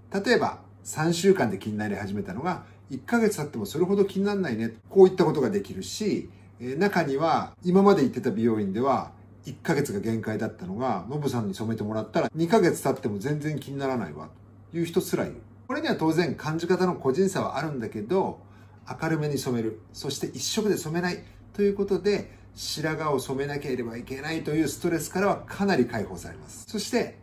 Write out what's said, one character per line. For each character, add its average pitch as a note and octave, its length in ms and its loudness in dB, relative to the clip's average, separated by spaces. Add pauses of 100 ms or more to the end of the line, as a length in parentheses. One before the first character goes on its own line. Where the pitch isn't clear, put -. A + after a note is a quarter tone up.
(120)
例 G3+ 220 2
え G#3+ 40 6
ば、 - 220 0 (240)
三 D#3+ 300 0
週 F#3+ 200 6
間 B2+ 160 2
で F#2+ 80 -4
気 A2 120 -8
に G#2+ 80 -4
な G#2+ 100 -2
り G#2 80 -2
始 G2+ 180 -6
め G#2 80 -4
た F#2 120 -8
の A2+ 80 -8
が、 E3+ 240 -4 (240)
一 C3 100 -8
ヶ A#3+ 200 0
月 A3 180 2
経 D3 60 -2
っ D3 40 -6
て C3+ 100 -8
も G3 80 -4
そ - 140 -4
れ F3+ 60 4
ほ G3 100 2
ど G3+ 80 6
気 F#3+ 160 -4
に G3 60 2
な G3+ 100 0
ら G3 60 0
な E3 80 -2
い E3 80 -2
ね。 - 160 -4 (160)
こ G3 140 10
う F#3 40 12
い F#3 40 8
っ F#3 40 -8
た F3+ 80 6
こ D3+ 80 4
と C#3+ 80 0
が A#2+ 100 4
で G2 120 0
き F#3 120 -10
る F#3 80 -8
し、 F#3 480 -2 (300)
え B2+ 140 -6
ー、 C#3 40 -6
中 F#3 260 2
に C3+ 120 -2
は、 C#3+ 480 0
今 F3+ 180 6
ま G3 140 10
で D3 80 4
行 B2 80 2
っ - 20 -8
て B2 60 -4
た A#2+ 120 0
美 A2 120 -2
容 A2 160 4
院 G2 140 -2
で A2 80 0
は、 B2 300 0 (340)
一 - 80 -10
ヶ - 200 0
月 B2+ 200 0
が G2 80 -2
限 A2+ 200 -2
界 A2 160 -4
だ G#2+ 100 -2
っ G#2+ 80 -8
た F#2 100 -12
の F#2 100 -6
が、 A2 340 -2
ノ D3 80 -4
ブ C#3+ 120 -2
さ A2+ 120 -2
ん G#2 60 -2
に F#2+ 60 -4
染 G#2+ 160 -6
め A2 80 -2
て G#2+ 60 -4
も G#2+ 100 -4
ら A2 80 -2
っ - 100 -8
た F3 80 0
ら、 C#3 160 0
二 E3 140 0
ヶ A3 100 6
月 E3+ 240 2
経 C3+ 160 0
っ - 20 -18
て B2+ 60 -2
も G#2 100 -4
全 C#3+ 220 -2
然 D3+ 180 -4
気 C3 140 -10
に C#3 60 -8
な C#3 100 -4
ら C3 80 0
な G2 140 -4
い D2 40 -12
わ、 D#2+ 160 -14 (420)
と E3 60 -6
い E3+ 40 0
う E3 40 0
人 F#3 140 0
す - 160 -2
ら A#2 100 0
い E2 40 -6
る。 - 60 -12 (320)
こ B3 60 -6
れ D4+ 80 -4
に D#4 60 -2
は A3+ 80 2
当 D#3+ 160 2
然 D#3 240 2
感 D#3 240 -4
じ E3+ 80 -6
方 F3+ 180 2
の F3 100 2
個 B2+ 180 0
人 F#3 160 2
差 C#3+ 120 -2
は G#2+ 160 -4
あ C#3+ 40 -4
る D3+ 100 -4
ん C3+ 80 -6
だ A2 100 -4
け G#2+ 120 -8
ど、 A#2+ 380 0 (640)
明 D#3+ 80 0
る D#3+ 100 0
め D3+ 80 0
に C#3 100 -2
染 B2+ 180 -2
め A#2 80 0
る、 A2 180 -6 (120)
そ - 160 -8
し - 80 -4
て - 100 -6
一 - 140 -8
色 G#3+ 260 0
で F#3 80 4
染 D3+ 200 -6
め F3 60 0
な F3+ 100 0
い - 120 -8 (300)
と G3+ 80 -2
い G3+ 80 4
う G3 60 0
こ G3 100 -2
と F#3+ 140 0
で、 G3 320 0 (240)
白 D#3 420 -4
髪 D#3 160 0
を B2+ 60 4
染 C3+ 260 -4
め - 20 -4
な C#3+ 120 -6
け D3 160 -4
れ A#2+ 80 -4
ば A#2 120 -8
い A#2+ 80 -8
け C3+ 160 -8
な D3+ 140 -6
い D#3+ 100 -4
と D3 80 -4
い D#3 120 4
う C#3+ 40 0
ス - 120 -6
ト F3 100 0
レ E3 100 0
ス - 120 -8
か F#3 100 0
ら G3+ 60 4
は - 180 0
か - 200 -2
な F#3+ 100 4
り B2+ 100 6
解 G#2+ 180 -4
放 F#2 140 -10
さ - 140 -12
れ - 60 -14
ま - 120 -18
す。 - 180 -18
そ G#3+ 120 -6
し - 100 -6
て - 340 0